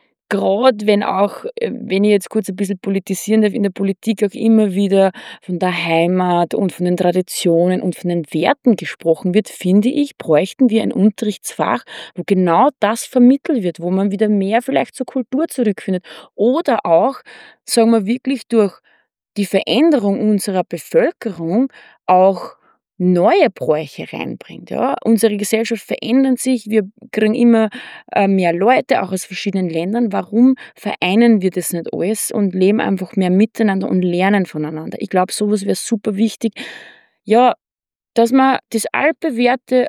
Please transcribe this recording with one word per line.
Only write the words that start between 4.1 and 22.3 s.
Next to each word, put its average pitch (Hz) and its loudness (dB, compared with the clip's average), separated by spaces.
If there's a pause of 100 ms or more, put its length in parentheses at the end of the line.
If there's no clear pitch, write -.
auch 196 -2
immer 220 2
wieder 190 2 (320)
von 180 -8
der 175 -2
Heimat 175 2
und 190 0
von - -4
den 180 0
Traditionen 180 0
und 175 -4
von - -6
den 170 -2
Werten 196 0
gesprochen 170 -2
wird, 208 0
finde 202 0
ich, - -2
bräuchten 185 0
wir 214 2
ein 208 -4
Unterrichtsfach, - -2 (320)
wo 175 -10
genau 185 4 (100)
das 214 -2
vermittelt 254 2
wird, 180 -4
wo 175 -4
man 190 0
wieder 202 0
mehr 208 0
vielleicht 269 -4
zur 254 -8
Kultur 269 -4
zurückfindet. 196 -4 (300)
Oder 254 0
auch, 185 2 (460)
sagen 226 2
wir 220 0
wirklich, 254 -4
durch 214 2 (640)
die 202 -2
Veränderung 202 0
unserer 202 0
Bevölkerung 185 -2 (360)
auch 185 2 (420)